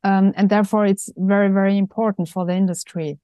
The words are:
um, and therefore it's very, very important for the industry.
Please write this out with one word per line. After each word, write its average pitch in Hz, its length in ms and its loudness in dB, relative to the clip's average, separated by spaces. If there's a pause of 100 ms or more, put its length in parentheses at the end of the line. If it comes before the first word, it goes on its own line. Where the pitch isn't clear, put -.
um, 196 320 4
and 196 120 2
therefore 208 380 2
it's 196 300 -2
very, 202 320 2
very 196 280 2
important 202 520 -2
for 180 180 -6
the 180 80 -2
industry. 170 680 -4